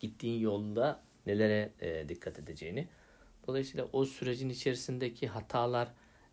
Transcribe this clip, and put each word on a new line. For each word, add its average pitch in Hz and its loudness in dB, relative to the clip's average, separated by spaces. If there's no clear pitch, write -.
gittiğin 113 -2
yolda 107 2
nelere, 107 4
e, 80 -4
dikkat - -8
edeceğini. 82 -6
Dolayısıyla 131 -2
o 135 4
sürecin 131 -2
içerisindeki 127 -2
hatalar, 120 0